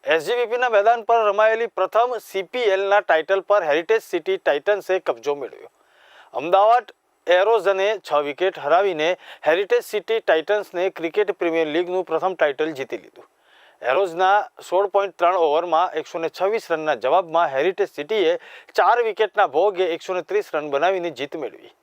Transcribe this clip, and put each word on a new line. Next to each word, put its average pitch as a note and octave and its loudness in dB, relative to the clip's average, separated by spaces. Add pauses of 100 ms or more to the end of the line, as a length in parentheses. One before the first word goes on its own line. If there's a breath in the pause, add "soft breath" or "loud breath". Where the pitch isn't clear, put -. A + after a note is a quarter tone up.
એસ E3 0
જી A#3 -2
વી A#3+ -2
પીના A#3+ -2
મેદાન A3+ 4
પર A#3 4 (100)
રમાયેલી A3 2
પ્રથમ A3 0
સી G3 -8
પી A#3 -2
એલના G3 2
ટાઇટલ F3 0
પર G3+ 2
હેરિટેજ D#3+ 0
સિટી F3+ -4
ટાઇટન્સે F3+ 0 (120)
કબજો C3+ -4
મેળવ્યો. - -14 (640 soft breath)
અમદાવાદ G3 2 (340)
એરોઝને F#3+ 2 (200)
છ D3 2
વિકેટ F3 -4
હરાવીને E3 2 (380 loud breath)
હેરિટેજ G3 2
સિટી A3 -4
ટાઇટન્સને F3+ 0 (140)
ક્રિકેટ G3 -2
પ્રીમિયર E3 0
લીગનું F3+ -2
પ્રથમ E3 -2
ટાઇટલ D#3 -2
જીતી B2 -8
લીધું. - -20 (540 soft breath)
એરોઝના F#3 0 (300)
સોળ G3 0
પોઇન્ટ G3 0
ત્રણ F3 2 (100)
ઓવરમાં E3 0
એકસો E3 -10
ને D#3+ -4
છવ્વીસ G3+ -4
રનના D#3 -2
જવાબમાં E3 0
હેરિટેજ F3 0
સિટીએ E3 0 (400 loud breath)
ચાર G#3+ 4 (120)
વિકેટના G3+ 0 (100)
ભોગે F#3 2 (100)
એકસો F#3 -8
ને E3 -6
ત્રીસ G3 -4
રન D3+ -4
બનાવીને E3+ 0
જીત C#3 -10
મેળવી. - -14